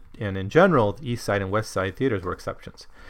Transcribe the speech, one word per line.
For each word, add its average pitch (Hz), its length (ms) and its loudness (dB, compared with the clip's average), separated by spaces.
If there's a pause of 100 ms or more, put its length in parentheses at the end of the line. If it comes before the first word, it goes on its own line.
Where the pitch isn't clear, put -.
(180)
and 98 200 -4
in 95 100 -4
general, 147 460 6
the 123 160 -10
East 120 140 -6
Side 101 180 0
and 95 80 -4
West 107 200 -2
Side 95 260 -4
theaters 120 260 0
were 90 100 -6
exceptions. - 540 -12 (240)